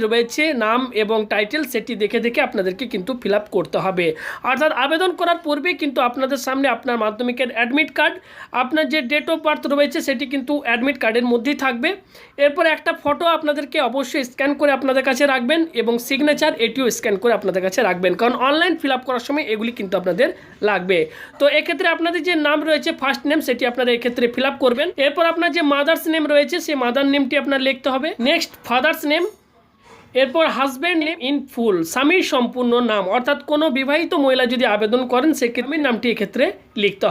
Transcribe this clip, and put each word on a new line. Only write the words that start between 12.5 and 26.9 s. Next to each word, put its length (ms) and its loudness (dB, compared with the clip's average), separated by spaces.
একটা 160 -2
ফটো 240 0
আপনাদেরকে 400 -2
অবশ্যই 420 -4
স্ক্যান 280 0
করে 180 4
আপনাদের 320 0
কাছে 140 2
রাখবেন 260 2
এবং 120 2
সিগনেচার 460 2
এটিও 200 -2
স্ক্যান 240 0
করে 160 4
আপনাদের 280 0
কাছে 220 0
রাখবেন, 320 2
কারণ 160 2
অনলাইন 340 2
ফিল 160 0
আপ 100 -8
করার 200 -4
সময় 260 -2
এগুলি 260 -4
কিন্তু 220 -6
আপনাদের 260 2
লাগবে। 300 2
তো 40 4
এক্ষেত্রে 180 -2
আপনাদের 320 0
যে 60 2
নাম 120 2
রয়েছে 200 2
ফার্স্ট 280 -2
নেম 180 2
সেটি 240 -2
আপনারা 220 0
এক্ষেত্রে 400 0
ফিল 160 0
আপ 140 -8
করবেন। 240 2
এরপর 180 2
আপনার 240 0
যে 40 0
মাদার্স 300 2
নেম 100 0
রয়েছে 320 2
সেই 180 -2
মাদার 300 0